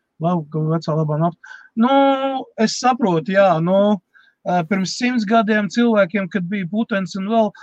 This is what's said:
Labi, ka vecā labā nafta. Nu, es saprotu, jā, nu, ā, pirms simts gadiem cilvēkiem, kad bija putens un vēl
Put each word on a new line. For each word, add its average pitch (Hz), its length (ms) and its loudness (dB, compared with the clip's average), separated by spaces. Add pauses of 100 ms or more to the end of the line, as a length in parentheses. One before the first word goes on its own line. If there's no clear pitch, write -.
(200)
Labi, 165 280 -2
ka 156 140 -6
vecā 156 320 -2
labā 151 240 -2
nafta. 170 340 -4 (200)
Nu, 233 200 2 (640)
es 220 220 0
saprotu, 196 560 0
jā, 196 140 6 (100)
nu, 175 180 0 (640)
ā, 180 240 -2
pirms 190 300 -2
simts 247 320 -2
gadiem 214 420 2
cilvēkiem, 208 600 0
kad 180 160 -4
bija 190 240 -6
putens 202 460 -4
un 190 120 -6
vēl 220 220 2 (120)